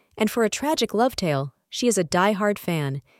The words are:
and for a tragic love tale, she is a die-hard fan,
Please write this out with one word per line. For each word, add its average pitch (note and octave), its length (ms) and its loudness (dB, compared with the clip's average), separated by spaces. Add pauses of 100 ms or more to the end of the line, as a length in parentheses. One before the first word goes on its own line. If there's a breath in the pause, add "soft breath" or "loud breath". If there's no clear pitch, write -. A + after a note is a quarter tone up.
(180)
and A3 140 0
for A3+ 140 2
a G#3 40 0
tragic C#4+ 440 -2
love A#3+ 200 2
tale, C#3+ 400 -2 (140)
she - 200 -2
is G#3 100 2
a F#3 80 0
die-hard G3+ 520 2
fan, C#3+ 440 -2 (180)